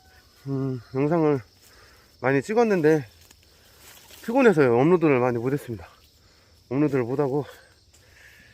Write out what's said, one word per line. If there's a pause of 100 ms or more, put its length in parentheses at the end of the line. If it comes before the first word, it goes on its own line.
(460)
음, (140)
영상을 (800)
많이
찍었는데 (1160)
피곤해서요,
업로드를
많이
못했습니다. (840)
업로드를
못하고, (1080)